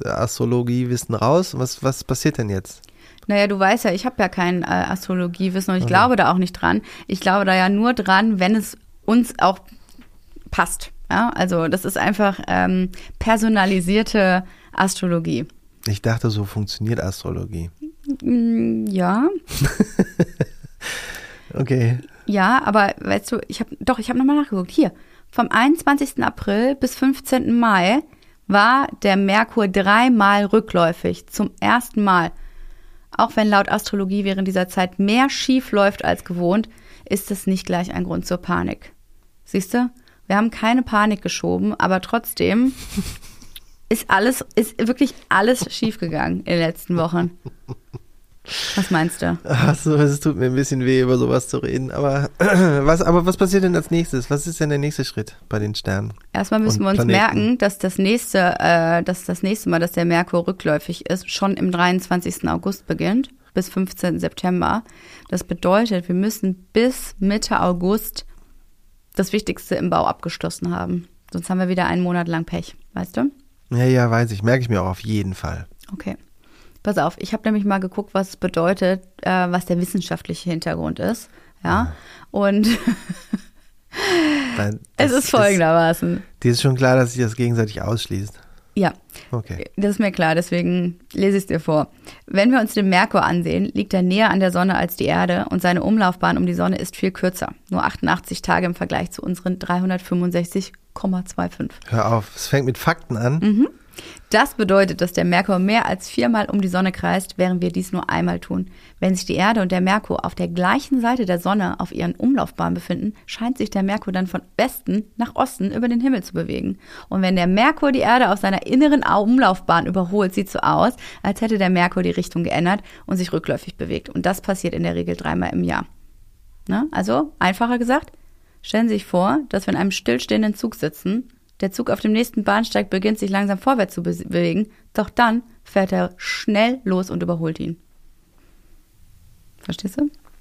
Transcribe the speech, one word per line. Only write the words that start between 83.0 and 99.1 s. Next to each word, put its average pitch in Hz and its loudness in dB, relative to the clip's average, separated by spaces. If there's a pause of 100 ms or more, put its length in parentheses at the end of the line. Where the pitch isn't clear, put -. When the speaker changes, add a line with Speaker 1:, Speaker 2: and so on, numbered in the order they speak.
Speaker 1:
Nein, 104 -2 (180)
Speaker 2:
es 277 4
Speaker 1:
das 254 2
Speaker 2:
ist - -4
folgendermaßen. 170 4
Speaker 1:
ist, - -14
dir 123 4
ist 120 0
schon 131 4
klar, 131 4
dass 123 2
sich 123 -2
das 110 0
gegenseitig 117 0
ausschließt. 101 -6 (360)
Speaker 2:
Ja. 196 2 (380)
Speaker 1:
Okay. 107 -6 (100)
Speaker 2:
Das 202 0
ist 196 -4
mir 202 2
klar, 160 2
deswegen 175 -2 (120)
lese 196 0
ich 190 0
es 190 -14
dir 165 -2
vor. 151 0 (360)
Wenn 202 4
wir 262 4
uns 233 -4
den 202 2
Merkur 190 2
ansehen, 175 0
liegt 202 -4
er 185 2
näher 196 2
an 190 2
der 185 2
Sonne 180 0
als - -2
die - -4
Erde 180 0
und 185 -2
seine 180 2
Umlaufbahn 185 2
um 180 0
die 175 -2
Sonne 180 0
ist - -8
viel 190 -2
kürzer. - -4 (160)
Nur 185 -2
achtundachtzig - -4
Tage 175 0
im 175 -4
Vergleich 170 -4